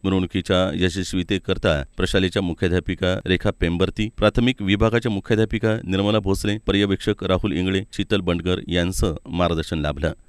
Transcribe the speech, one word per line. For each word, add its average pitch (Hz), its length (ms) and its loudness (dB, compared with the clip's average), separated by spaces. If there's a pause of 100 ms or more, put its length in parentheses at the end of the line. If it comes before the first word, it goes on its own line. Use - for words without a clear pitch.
मिरवणुकीच्या 92 800 0
यशस्वीतेकरता 90 960 -2 (140)
प्रशालेच्या 92 440 0
मुख्याध्यापिका 90 840 -2
रेखा 92 340 0
पेंबर्ती, 90 580 0
प्राथमिक 120 440 2
विभागाच्या 110 500 2
मुख्याध्यापिका 110 720 0
निर्मला 101 360 0
भोसले, 101 380 -2
पर्यवेक्षक 101 680 0
राहुल 92 280 0
इंगळे, 92 320 0 (100)
शीतल 101 260 0
बंडगर 87 480 0
यांचं 87 480 0 (140)
मार्गदर्शन 85 500 0
लाभलं. 73 320 -2 (180)